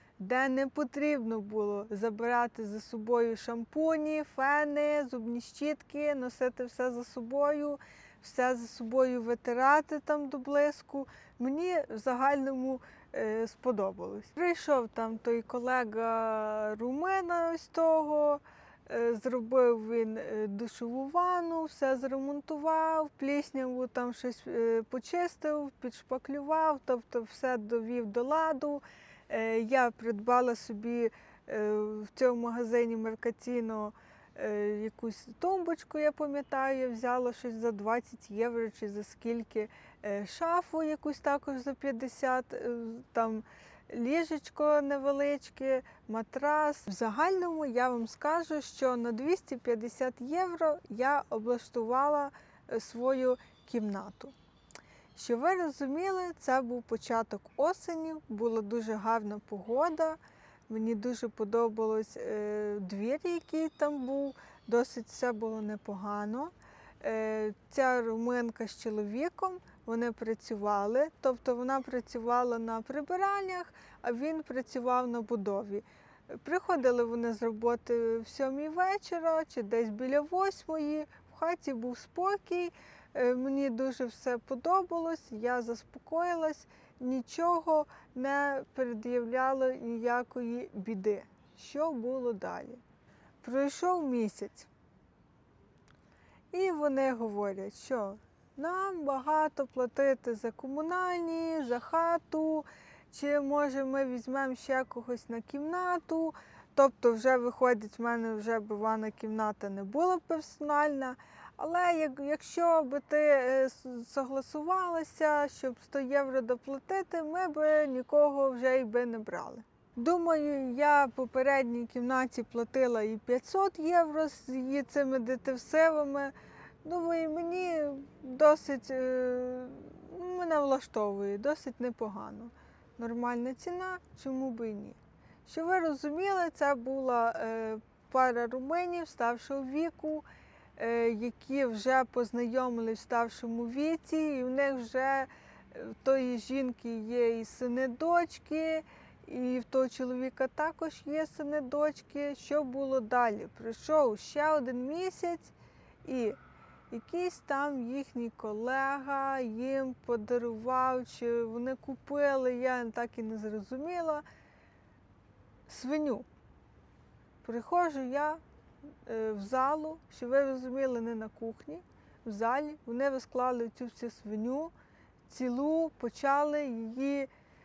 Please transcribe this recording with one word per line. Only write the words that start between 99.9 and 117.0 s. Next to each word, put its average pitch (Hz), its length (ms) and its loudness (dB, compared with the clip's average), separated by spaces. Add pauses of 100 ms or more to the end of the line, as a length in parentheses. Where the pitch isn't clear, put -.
за 220 160 -6
комунальні, 330 1160 -2
за 240 120 0
хату, 311 880 0 (460)
чи, 294 280 0
може, 277 440 0
ми 269 220 0
візьмемо 254 500 -2
ще 262 280 0
когось 247 460 -8
на 233 120 -6
кімнату. 330 920 -2 (420)
Тобто 247 380 6
вже 254 240 4
виходить, 240 600 2
в - 20 -8
мене 226 320 0
вже 220 260 0
б 208 80 -6
ванна 220 440 -2
кімната 214 580 -4
не 196 140 -6
була 330 440 2
персональна. 294 880 0 (420)
Але 349 420 2
як-, 277 200 -2
якщо 320 640 2
би 269 240 -2
ти, 302 100 2
е, 269 520 6
с-, 247 360 -10
согласувалася, 302 1400 0
щоб 262 360 -6
сто - 160 -4
євро 269 420 2
доплатити, 277 800 -2